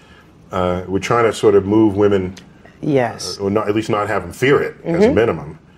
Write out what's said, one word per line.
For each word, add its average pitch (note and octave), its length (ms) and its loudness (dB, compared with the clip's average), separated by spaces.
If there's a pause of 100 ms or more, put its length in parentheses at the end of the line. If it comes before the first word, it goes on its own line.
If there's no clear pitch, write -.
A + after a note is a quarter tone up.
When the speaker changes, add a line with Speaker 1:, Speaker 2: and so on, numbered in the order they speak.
(540)
Speaker 1:
uh, F2+ 340 -2
we're F#2 120 -4
trying A#2 260 0
to G#2 80 2
sort G#2 220 2
of F#2+ 100 4
move G#2 320 2
women, G2 360 2 (480)
Speaker 2:
Yes. A#2+ 580 -2
Speaker 1:
uh, G2+ 40 -6
or G2 60 -2
not, G#2 180 -2
at G#2 80 -2
least A2 140 -2
not G#2 180 0
have G2+ 140 -2
them E2+ 100 -12
fear B2+ 300 2
it - 240 -6
as E3+ 180 0
a G#3+ 40 6
Speaker 2:
Mm-hmm. C4 80 2
Speaker 1:
minimum. D#2+ 440 -2 (180)